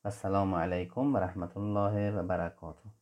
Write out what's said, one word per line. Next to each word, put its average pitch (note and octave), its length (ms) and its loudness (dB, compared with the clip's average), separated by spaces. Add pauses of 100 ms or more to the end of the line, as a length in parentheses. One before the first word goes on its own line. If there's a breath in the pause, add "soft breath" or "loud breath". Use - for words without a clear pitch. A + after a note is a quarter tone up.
السلام G2 500 2
علیکم F2+ 580 0
و B2 40 4
رحمت F2+ 400 -2
الله G#2 540 0
و G2+ 120 -2
برکاته. F2 760 -4